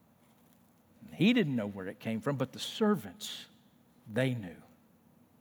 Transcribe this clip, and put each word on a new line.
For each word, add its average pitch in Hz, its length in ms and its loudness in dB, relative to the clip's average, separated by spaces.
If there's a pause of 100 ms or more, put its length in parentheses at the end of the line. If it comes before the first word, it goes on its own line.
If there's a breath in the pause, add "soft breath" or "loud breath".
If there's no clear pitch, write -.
(1120)
he 202 200 6
didn't 160 240 4
know 104 100 0
where 98 220 -6
it 98 100 -10
came 113 220 -2
from, 139 160 0
but 131 160 -2
the 107 80 -12
servants, - 840 -2 (640)
they 127 240 2
knew. 95 220 -8 (840)